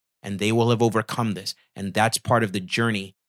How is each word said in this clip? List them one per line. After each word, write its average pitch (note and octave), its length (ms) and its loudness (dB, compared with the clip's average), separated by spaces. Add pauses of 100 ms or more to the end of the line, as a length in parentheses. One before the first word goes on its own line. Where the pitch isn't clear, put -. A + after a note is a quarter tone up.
(220)
and G2 160 -6
they G#2 140 0
will A#2 180 4
have A#2 120 2
overcome A2 520 0
this. F#2 200 -10 (220)
And F#2+ 180 -6
that's G#2+ 240 2
part A#2 240 2
of G2 100 -2
the G2+ 80 -4
journey. G2 540 -2 (140)